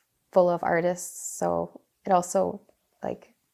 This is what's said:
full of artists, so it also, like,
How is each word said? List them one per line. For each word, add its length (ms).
full 160
of 140
artists, 760
so 420
it 60
also, 480
like, 300